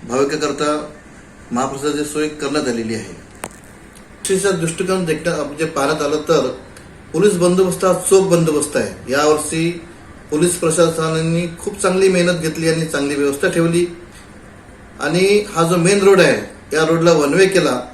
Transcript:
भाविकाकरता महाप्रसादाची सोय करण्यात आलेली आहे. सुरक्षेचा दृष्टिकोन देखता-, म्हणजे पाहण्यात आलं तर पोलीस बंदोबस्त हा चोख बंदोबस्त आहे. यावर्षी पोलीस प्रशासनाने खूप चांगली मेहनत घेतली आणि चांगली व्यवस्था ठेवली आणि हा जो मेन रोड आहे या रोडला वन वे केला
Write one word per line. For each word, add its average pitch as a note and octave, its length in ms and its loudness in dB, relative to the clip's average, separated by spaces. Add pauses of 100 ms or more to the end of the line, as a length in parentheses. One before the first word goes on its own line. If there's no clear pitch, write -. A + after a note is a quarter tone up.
भाविकाकरता D3 800 -2 (600)
महाप्रसादाची C#3 540 -4
सोय D3+ 220 -4
करण्यात C#3+ 400 -4
आलेली A2+ 280 -4
आहे. A2 80 -8
सुरक्षेचा - 1500 -6
दृष्टिकोन F3+ 540 -2
देखता-, D#3 400 -2
म्हणजे C#3+ 200 -6
पाहण्यात C#3+ 360 -2
आलं D3+ 200 -2
तर C3+ 360 0 (560)
पोलीस G3 200 2
बंदोबस्त F3+ 520 2
हा F3+ 80 4
चोख F#3+ 340 2
बंदोबस्त D#3+ 500 2
आहे. G#2 340 -6
यावर्षी D3+ 720 0 (500)
पोलीस E3+ 280 0
प्रशासनाने E3 1000 0
खूप G3+ 220 -8
चांगली F#3+ 280 2
मेहनत F3 300 2
घेतली D#3+ 300 -2
आणि D#3+ 160 0
चांगली C#3+ 300 -4
व्यवस्था C#3+ 340 0
ठेवली E3+ 360 0 (1120)
आणि F#3+ 500 2
हा G3+ 140 0
जो E3+ 140 2
मेन F#3+ 220 2
रोड F#3+ 220 6
आहे B2 340 2 (200)
या D#3 100 2
रोडला E3 260 4
वन D3 220 2
वे F#3+ 120 6
केला D3+ 360 0 (120)